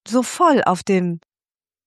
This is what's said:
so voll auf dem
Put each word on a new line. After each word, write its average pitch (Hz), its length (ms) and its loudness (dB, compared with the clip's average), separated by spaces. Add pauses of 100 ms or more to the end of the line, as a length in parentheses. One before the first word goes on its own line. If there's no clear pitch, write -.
so 247 160 0
voll 294 420 2
auf 180 180 0
dem 180 380 -2 (680)